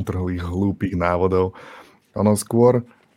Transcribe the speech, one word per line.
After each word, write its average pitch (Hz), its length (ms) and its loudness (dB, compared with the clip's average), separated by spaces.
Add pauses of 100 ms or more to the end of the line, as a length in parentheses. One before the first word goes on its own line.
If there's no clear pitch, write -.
trhlých, 90 400 -4
hlúpych 95 480 -4
návodov. 92 640 0 (600)
Ono 104 200 4
skôr 120 480 2 (320)